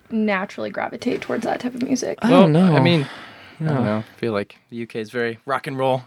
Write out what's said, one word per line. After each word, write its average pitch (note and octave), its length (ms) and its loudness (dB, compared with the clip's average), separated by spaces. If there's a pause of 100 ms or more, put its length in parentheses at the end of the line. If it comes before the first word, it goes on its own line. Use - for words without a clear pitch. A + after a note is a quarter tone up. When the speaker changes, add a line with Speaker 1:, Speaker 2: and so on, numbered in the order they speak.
(100)
Speaker 1:
naturally G#3 600 -2
gravitate - 500 -6
towards B3 240 -6
that - 160 -4
type B3 140 -6
of A#3+ 80 -6
music? - 400 -4
Speaker 2:
I A3+ 80 2
Speaker 3:
Well, F#3 120 8
Speaker 2:
don't D#3 100 6
know. E3+ 240 6
Speaker 3:
I C3+ 40 6
mean, D3+ 260 4 (540)
I D#3+ 40 -6
don't D3+ 140 0
Speaker 2:
Yeah. A#2 60 0
Speaker 3:
know. G#2+ 140 0
I - 200 -12
feel A#2 140 -4
like G2+ 240 -4 (140)
the A#2+ 60 -14
U A#2 100 -10
K A#2 140 -10
is G#2+ 100 -10
very A#2 340 -4
rock C3 220 -4
and C3+ 100 -6
roll, C3 300 0